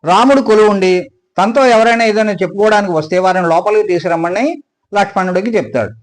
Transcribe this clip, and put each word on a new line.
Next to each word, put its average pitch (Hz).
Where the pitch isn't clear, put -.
రాముడు 254
కొలువుండి 196
తనతో 233
ఎవరైనా 233
ఏదైనా 214
చెప్పుకోవడానికి 196
వస్తే 175
వారిని 185
లోపలికి 415
తీసుకురమ్మని 175
లక్ష్మణుడికి 196
చెప్తాడు. 113